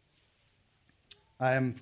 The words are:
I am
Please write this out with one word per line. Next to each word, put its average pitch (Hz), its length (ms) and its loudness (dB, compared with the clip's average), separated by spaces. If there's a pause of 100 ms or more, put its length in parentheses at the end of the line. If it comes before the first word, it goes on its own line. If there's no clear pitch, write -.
(1400)
I 131 140 2
am 127 280 0